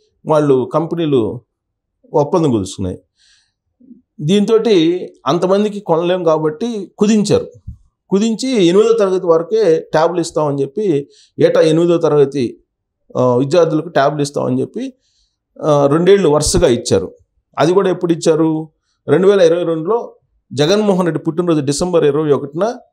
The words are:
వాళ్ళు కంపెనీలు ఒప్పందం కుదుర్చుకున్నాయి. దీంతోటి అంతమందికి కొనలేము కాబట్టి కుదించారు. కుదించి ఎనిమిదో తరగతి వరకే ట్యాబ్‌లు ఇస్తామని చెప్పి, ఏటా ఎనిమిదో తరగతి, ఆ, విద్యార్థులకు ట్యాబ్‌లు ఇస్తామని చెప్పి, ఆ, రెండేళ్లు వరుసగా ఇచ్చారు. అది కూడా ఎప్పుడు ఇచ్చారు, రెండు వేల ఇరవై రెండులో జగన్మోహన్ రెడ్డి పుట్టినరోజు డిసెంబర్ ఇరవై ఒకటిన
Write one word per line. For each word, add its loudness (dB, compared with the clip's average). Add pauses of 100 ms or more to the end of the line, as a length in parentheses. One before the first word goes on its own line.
(260)
వాళ్ళు 2
కంపెనీలు -2 (720)
ఒప్పందం 0
కుదుర్చుకున్నాయి. -4 (1200)
దీంతోటి 2 (200)
అంతమందికి 0
కొనలేము -2
కాబట్టి -2
కుదించారు. 2 (640)
కుదించి 0
ఎనిమిదో 4
తరగతి -2
వరకే 2
ట్యాబ్‌లు 0
ఇస్తామని -2
చెప్పి, -4 (300)
ఏటా 2
ఎనిమిదో 2
తరగతి, 0 (560)
ఆ, 2
విద్యార్థులకు 0
ట్యాబ్‌లు 0
ఇస్తామని -4
చెప్పి, -10 (720)
ఆ, 2
రెండేళ్లు 2
వరుసగా 2
ఇచ్చారు. -2 (460)
అది 2
కూడా 2
ఎప్పుడు -2
ఇచ్చారు, 0 (400)
రెండు 2
వేల 4
ఇరవై 4
రెండులో -4 (380)
జగన్మోహన్ 0
రెడ్డి -4
పుట్టినరోజు -2
డిసెంబర్ 0
ఇరవై 0
ఒకటిన -4 (180)